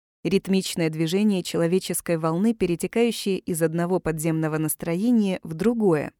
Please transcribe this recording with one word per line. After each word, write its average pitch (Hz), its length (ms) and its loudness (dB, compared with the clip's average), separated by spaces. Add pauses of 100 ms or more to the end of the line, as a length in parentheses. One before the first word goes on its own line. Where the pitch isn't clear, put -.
(240)
ритмичное 185 640 0
движение 175 540 0
человеческой 170 720 -2
волны, 170 360 0
перетекающее 196 840 0
из 165 240 -4
одного 170 380 0
подземного 160 580 0
настроения 185 880 0
в 160 100 -8
другое. 185 680 2